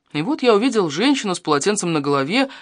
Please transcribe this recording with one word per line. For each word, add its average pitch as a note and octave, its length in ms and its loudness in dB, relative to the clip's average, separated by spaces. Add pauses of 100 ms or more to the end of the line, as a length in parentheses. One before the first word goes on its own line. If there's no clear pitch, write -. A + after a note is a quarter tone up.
(140)
И D3 80 -4
вот A#3+ 200 -4
я A#3+ 140 4
увидел G#3 340 0
женщину G#3 460 0
с - 40 -8
полотенцем E3+ 540 0
на D3+ 80 -2
голове, C#3+ 480 0 (120)